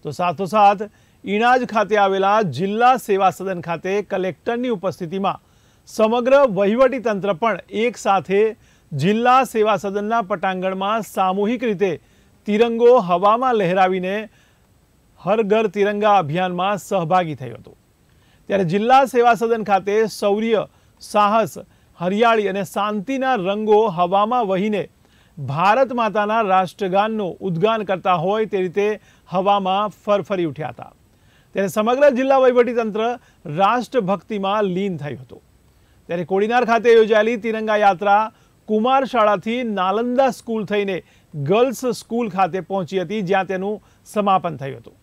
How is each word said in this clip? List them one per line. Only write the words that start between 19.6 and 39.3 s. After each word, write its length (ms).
ખાતે 240
શૌર્ય, 480
સાહસ, 560
હરિયાળી 500
અને 220
શાંતિના 720
રંગો 340
હવામાં 560
વહીને 320
ભારત 640
માતાના 500
રાષ્ટ્રગાનનું 840
ઉદ્ગાન 400
કરતા 360
હોય 280
તે 120
રીતે 360
હવામાં 720
ફરફરી 480
ઉઠ્યા 220
હતા. 180
ત્યારે 220
સમગ્ર 440
જિલ્લા 240
વહીવટીતંત્ર 580
રાષ્ટ્રભક્તિમાં 1120
લીન 260
થયું 220
હતું. 180
ત્યારે 240
કોડીનાર 360
ખાતે 280
યોજાયેલી 480
તિરંગા 400
યાત્રા 360
કુમાર 320
શાળાથી 440